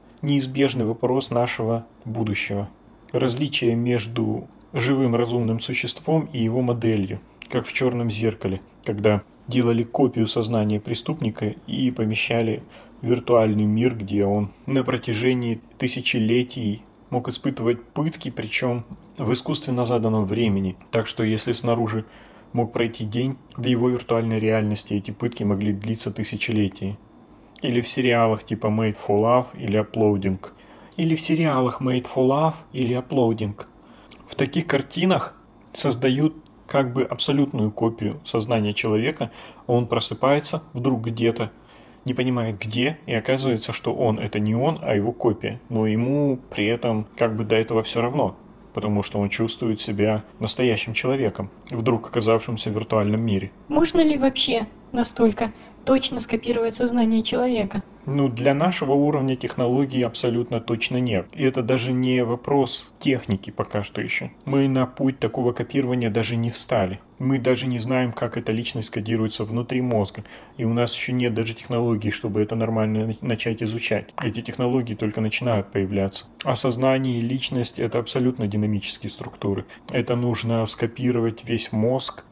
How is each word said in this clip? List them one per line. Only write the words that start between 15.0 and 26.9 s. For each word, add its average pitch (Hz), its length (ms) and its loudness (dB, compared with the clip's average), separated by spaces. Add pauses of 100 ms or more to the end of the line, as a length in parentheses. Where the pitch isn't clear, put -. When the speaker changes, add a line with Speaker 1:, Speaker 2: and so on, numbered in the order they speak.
Speaker 1:
тысячелетий 120 1040 0 (280)
мог 123 180 -2
испытывать 120 560 -2
пытки, - 480 -4
причем 120 520 -4 (340)
в 120 140 0
искусственно 127 520 -2
заданном 110 400 2
времени. 98 500 0 (160)
Так 113 160 0
что - 160 -4
если 110 300 0
снаружи 113 520 0 (480)
мог 117 200 0
пройти 117 320 -2
день, 123 320 -2 (200)
в 120 80 -6
его 123 240 2
виртуальной 117 520 0
реальности 107 540 0
эти 104 180 -4
пытки 120 320 -4
могли 104 280 0
длиться 110 380 -4
тысячелетия. 104 880 -2 (600)